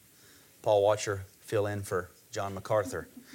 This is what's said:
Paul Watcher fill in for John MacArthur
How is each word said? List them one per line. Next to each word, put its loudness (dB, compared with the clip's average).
Paul 6
Watcher 2
fill 0
in -4
for -4
John -6
MacArthur -2